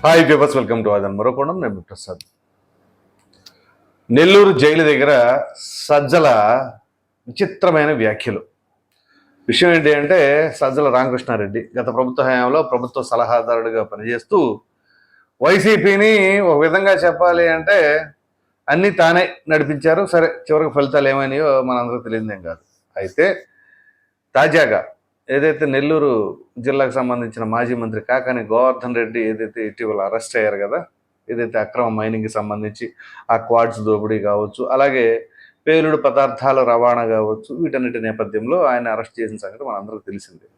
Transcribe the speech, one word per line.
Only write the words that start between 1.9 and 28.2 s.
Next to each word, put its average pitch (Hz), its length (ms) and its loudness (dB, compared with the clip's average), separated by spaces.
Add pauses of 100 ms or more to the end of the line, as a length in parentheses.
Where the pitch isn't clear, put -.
నెల్లూరు 196 340 8 (100)
జైలు 156 280 4
దగ్గర 135 500 4 (480)
సజ్జల 147 400 2 (1000)
విచిత్రమైన 156 640 0 (100)
వ్యాఖ్యలు. 107 400 -4 (1080)
విషయం 175 280 2
ఏంటి 151 220 4
అంటే, 170 200 2 (400)
సజ్జల 139 360 0
రామకృష్ణారెడ్డి 120 840 -2
గత 120 100 -4 (100)
ప్రభుత్వ 127 300 -2
హయాంలో 127 440 0
ప్రభుత్వ 123 400 -4
సలహాదారుడిగా 117 720 -2
పనిచేస్తూ 113 800 -4 (840)
వైసీపీని 202 920 4
ఒక 170 260 2
విధంగా 190 280 2 (120)
చెప్పాలి 170 420 2 (100)
అంటే 190 220 2 (960)
అన్నీ 190 180 2
తానే 170 380 2 (240)
నడిపించారు. 156 600 0
సరే, 165 140 4
చివరికి 151 500 -2
ఫలితాలు 139 300 2
ఏమైనాయో 135 600 0
మనందరికీ 120 400 -4
తెలియదేం 107 400 -6
కాదు. - 140 -14 (380)
అయితే 160 460 -2 (880)
తాజాగా 139 460 2 (540)
ఏదైతే 151 300 0
నెల్లూరు 143 460 0 (540)
జిల్లాకు 135 320 0
సంబంధించిన 120 460 -6 (100)
మాజీ 120 260 -2
మంత్రి 110 300 -6
కాకాని 127 320 -2 (100)